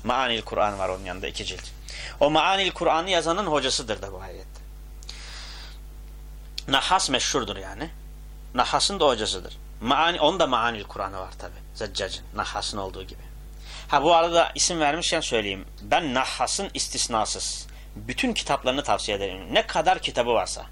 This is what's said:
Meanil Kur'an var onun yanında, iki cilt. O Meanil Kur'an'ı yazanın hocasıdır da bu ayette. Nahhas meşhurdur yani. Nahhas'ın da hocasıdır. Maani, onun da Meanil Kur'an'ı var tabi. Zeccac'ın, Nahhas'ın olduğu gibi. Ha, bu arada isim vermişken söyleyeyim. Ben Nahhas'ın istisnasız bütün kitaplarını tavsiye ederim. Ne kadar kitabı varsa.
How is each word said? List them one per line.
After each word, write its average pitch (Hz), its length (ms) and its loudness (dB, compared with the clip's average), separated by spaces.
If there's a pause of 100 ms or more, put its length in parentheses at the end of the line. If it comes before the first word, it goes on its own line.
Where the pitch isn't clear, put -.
Meanil 120 380 2
Kur'an 101 380 2
var 95 100 0
onun 95 160 -4
yanında, 90 220 -6
iki 101 180 -6
cilt. - 180 -8 (560)
O 147 120 6
Meanil 180 400 4
Kur'an'ı 165 380 2
yazanın 175 380 2
hocasıdır 131 540 0
da 98 100 -8
bu 92 100 -12
ayette. 92 400 -12 (2000)
Nahhas 139 420 4
meşhurdur 113 480 0
yani. 101 320 -8 (640)
Nahhas'ın 139 460 2
da 151 80 8
hocasıdır. 101 500 0 (240)
Maani, 151 400 4
onun 170 180 6
da 160 80 6
Meanil 117 360 2
Kur'an'ı 98 360 -6
var 92 200 -8
tabi. 98 140 -10 (220)
Zeccac'ın, 101 500 -4 (100)
Nahhas'ın 104 420 -4
olduğu 95 260 -6
gibi. - 180 -14 (680)
Ha, 143 160 4
bu 170 120 10
arada 165 400 6
isim 170 240 2
vermişken 156 420 2
söyleyeyim. 101 440 0 (160)
Ben 139 320 2
Nahhas'ın 131 600 0
istisnasız - 920 -2 (280)
bütün 123 380 -2
kitaplarını 139 500 0
tavsiye 104 340 0
ederim. 95 200 -4 (140)
Ne 202 160 4
kadar 175 320 4
kitabı 120 340 0
varsa. 95 380 0